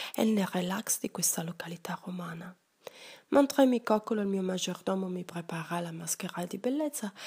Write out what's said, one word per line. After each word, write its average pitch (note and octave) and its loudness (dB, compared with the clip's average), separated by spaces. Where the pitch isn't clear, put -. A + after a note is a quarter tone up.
e - 2
nel G#3+ 4
relax F#3 -2
di A3 -4
questa - 0
località E3+ -8
romana. F3 -10
Mentre C#4 8
mi A#3+ 4
coccolo, G#3+ 2
il G3 0
mio G3 2
maggiordomo F#3 -2
mi F3+ -6
prepara E3+ -6
la E3+ -6
maschera E3+ -6
di G3 -8
bellezza, C#4 -2